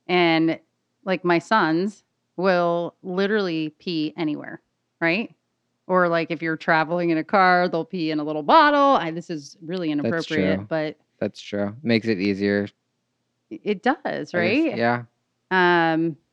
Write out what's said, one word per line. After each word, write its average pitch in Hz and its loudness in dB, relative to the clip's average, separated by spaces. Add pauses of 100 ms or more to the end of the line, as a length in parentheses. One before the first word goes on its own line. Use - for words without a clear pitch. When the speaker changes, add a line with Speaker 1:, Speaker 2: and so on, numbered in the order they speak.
Speaker 1:
And, 165 2 (440)
like, 190 -4
my 175 2
sons 185 0 (340)
will 170 0
literally 185 -2 (100)
pee 156 -4
anywhere, 147 -6 (400)
right? 175 -2 (540)
Or, 185 2
like, 165 -2
if 156 -6
you're 160 -4
traveling 170 0
in 160 2
a 156 -2
car, 180 4
they'll 160 -4
pee 160 -4
in 151 -4
a 151 -4
little 151 -6
bottle. 285 6
I, 165 -2
this 170 -10
is 151 -10
really 170 -6
Speaker 2:
That's 147 -2
Speaker 1:
inappropriate, 160 -2
Speaker 2:
true. 107 -10
Speaker 1:
but 156 -4 (220)
Speaker 2:
That's 104 -6
true. 101 -6
Makes 113 0
it 107 0
easier. 101 0 (840)
Speaker 1:
it 208 -6
does, 262 0
Speaker 2:
I - -4 (100)
guess, 147 -8
Speaker 1:
right? 208 0
Speaker 2:
yeah. 120 0 (460)
Speaker 1:
Um, 165 2 (160)